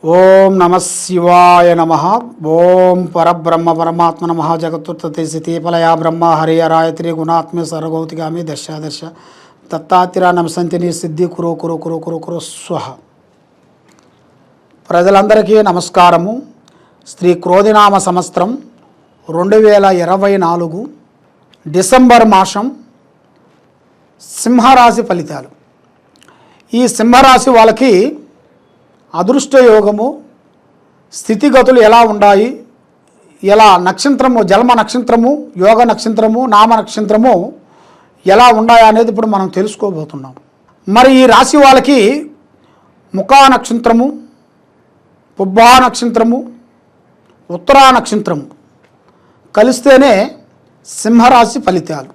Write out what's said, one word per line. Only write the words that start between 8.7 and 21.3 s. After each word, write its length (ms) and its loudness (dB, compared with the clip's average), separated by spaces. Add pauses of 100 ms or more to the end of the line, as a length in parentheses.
దశ 300 -14 (720)
దత్తాత్రేయ 580 -2
నమసంతిని 640 -6
సిద్ధి 320 -6
కురు 360 -8
కురు 120 -8
కురు 220 -10
కురు 220 -10
కురు 220 -12
స్వహ. 500 -14 (2000)
ప్రజలందరికీ 720 2
నమస్కారము. 800 0 (680)
శ్రీ 260 -2
క్రోధినామ 640 2
సంవత్సరం 600 -4 (720)
రెండు 260 -2
వేల 300 4
ఇరవై 520 -2
నాలుగు 520 -4 (800)